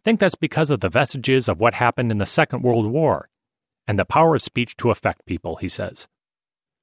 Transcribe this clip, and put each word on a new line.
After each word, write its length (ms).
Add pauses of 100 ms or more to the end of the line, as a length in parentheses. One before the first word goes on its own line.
think 160
that's 160
because 340
of 120
the 80
vestiges 600
of 100
what 160
happened 360
in 80
the 60
Second 360
World 240
War 440 (580)
and 100
the 80
power 300
of 60
speech 360
to 140
affect 340
people," 300
he 140
says. 380 (760)